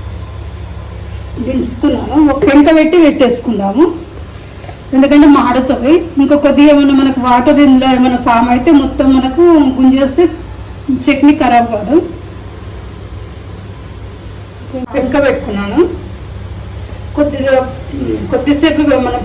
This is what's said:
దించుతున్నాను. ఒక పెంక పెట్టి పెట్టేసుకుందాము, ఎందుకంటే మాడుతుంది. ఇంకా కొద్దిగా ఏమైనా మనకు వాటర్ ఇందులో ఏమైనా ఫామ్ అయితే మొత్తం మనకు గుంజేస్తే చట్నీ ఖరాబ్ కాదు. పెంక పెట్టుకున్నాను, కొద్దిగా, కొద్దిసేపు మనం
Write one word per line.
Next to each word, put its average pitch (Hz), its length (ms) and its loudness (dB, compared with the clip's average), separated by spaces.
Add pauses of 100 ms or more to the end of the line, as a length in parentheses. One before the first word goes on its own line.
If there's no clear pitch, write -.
(1500)
దించుతున్నాను. 254 720 -4 (140)
ఒక 269 160 0
పెంక 285 220 6 (100)
పెట్టి 320 260 2
పెట్టేసుకుందాము, 240 800 0 (1080)
ఎందుకంటే 285 320 6 (100)
మాడుతుంది. 247 560 0 (300)
ఇంకా 294 140 4 (100)
కొద్దిగా 285 260 6
ఏమైనా 285 300 4
మనకు 262 260 0
వాటర్ 254 380 4
ఇందులో 262 200 4 (120)
ఏమైనా 247 280 2
ఫామ్ 240 280 2
అయితే 254 260 2
మొత్తం 269 260 -2 (120)
మనకు 262 260 2 (320)
గుంజేస్తే 262 480 2 (840)
చట్నీ 285 360 4
ఖరాబ్ 240 340 2
కాదు. 208 200 -2 (3000)
పెంక 254 180 -2 (140)
పెట్టుకున్నాను, 202 520 -2 (1400)
కొద్దిగా, 269 400 0 (800)
కొద్దిసేపు 294 480 0 (240)
మనం 240 180 -4